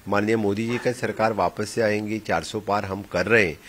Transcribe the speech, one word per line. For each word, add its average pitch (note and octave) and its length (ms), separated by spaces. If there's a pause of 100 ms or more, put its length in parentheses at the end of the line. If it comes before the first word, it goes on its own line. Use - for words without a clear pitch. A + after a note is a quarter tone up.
माननीय G#2 280
मोदी A2 320
जी A#2+ 100
का B2 140
सरकार A2 420
वापस G2 360
से A#2 120
आएंगी, G#2+ 380
चार F2 240
सौ - 160
पार G2+ 260
हम F#2+ 260
कर - 140
रहे A2 220
हैं। D2+ 220